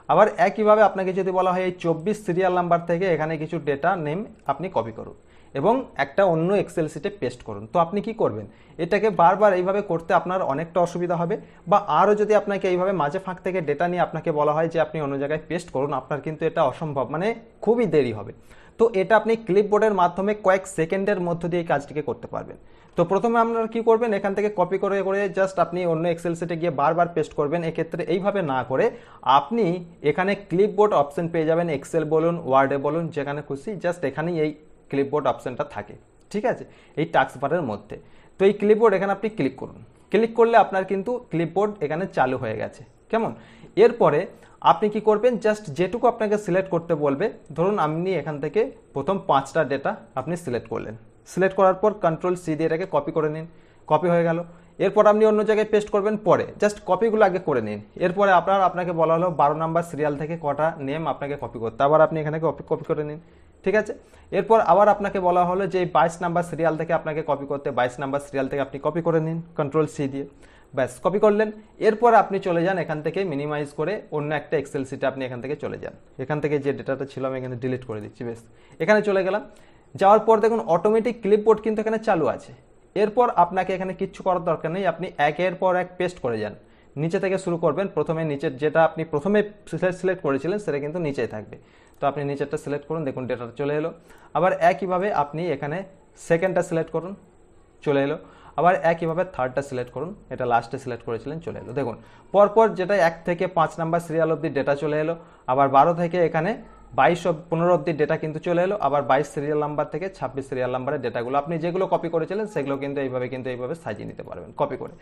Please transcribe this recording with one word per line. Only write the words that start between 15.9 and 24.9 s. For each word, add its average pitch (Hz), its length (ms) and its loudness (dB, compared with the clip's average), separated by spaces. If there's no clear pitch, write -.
আপনার 147 320 -4
কিন্তু 156 240 -4
এটা 165 120 0
অসম্ভব, 139 380 -4
মানে 160 180 -2
খুবই 233 240 2
দেরি 139 340 2
হবে। 101 120 -12
তো 226 140 4
এটা 190 200 2
আপনি 220 140 0
ক্লিপবোর্ডের 208 460 4
মাধ্যমে 190 400 2
কয়েক 190 220 4
সেকেন্ডের 190 500 0
মধ্য 170 200 -4
দিয়ে 170 140 0
এই 165 100 -6
কাজটিকে 143 300 -2
করতে - 320 -8
পারবেন। - 240 -10
তো 180 60 2
প্রথমে 233 280 2
আপনারা 226 280 0
কি 226 220 -4
করবেন, 226 240 4
এখান 196 240 -2
থেকে 208 180 0
কপি 180 280 0
করে 196 240 0